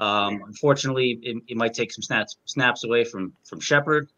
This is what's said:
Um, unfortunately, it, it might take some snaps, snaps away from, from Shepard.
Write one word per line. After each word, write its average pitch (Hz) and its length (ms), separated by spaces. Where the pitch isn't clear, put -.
Um, 104 460
unfortunately, 131 760
it, 120 140
it 123 100
might 113 180
take 117 180
some 107 100
snaps, - 340
snaps 123 360
away 117 220
from, 95 280
from - 160
Shepard. 147 580